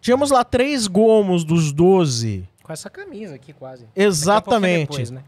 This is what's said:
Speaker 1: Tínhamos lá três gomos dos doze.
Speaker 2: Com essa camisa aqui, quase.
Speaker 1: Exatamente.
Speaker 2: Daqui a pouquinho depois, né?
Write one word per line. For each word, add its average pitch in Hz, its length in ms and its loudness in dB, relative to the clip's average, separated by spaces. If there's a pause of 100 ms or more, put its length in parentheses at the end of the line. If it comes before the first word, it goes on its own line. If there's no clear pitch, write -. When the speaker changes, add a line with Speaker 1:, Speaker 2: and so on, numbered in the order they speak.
Speaker 1:
Tínhamos 269 300 0
lá 254 120 4
três 254 440 -2
gomos 196 580 2
dos 160 260 0
doze. 139 800 0 (140)
Speaker 2:
Com - 100 -18
essa - 160 -16
camisa 220 460 -16
aqui, 135 180 -20
quase. 131 420 -20
Speaker 1:
Exatamente. 202 760 0
Speaker 2:
Daqui 170 120 0
a 143 40 -4
pouquinho - 200 -10
depois, 117 40 -10
né? 131 180 -16